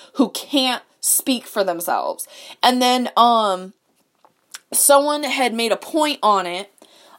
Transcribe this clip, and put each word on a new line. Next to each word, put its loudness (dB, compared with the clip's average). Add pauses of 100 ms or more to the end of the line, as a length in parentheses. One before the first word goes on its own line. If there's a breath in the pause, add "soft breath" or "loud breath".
(140)
who 0
can't -2 (180)
speak -2
for -2
themselves. -4 (360 loud breath)
And 4
then, 2
um, 2 (1000)
someone 4
had -2
made -2
a 0
point -2
on 2
it, -10 (460 soft breath)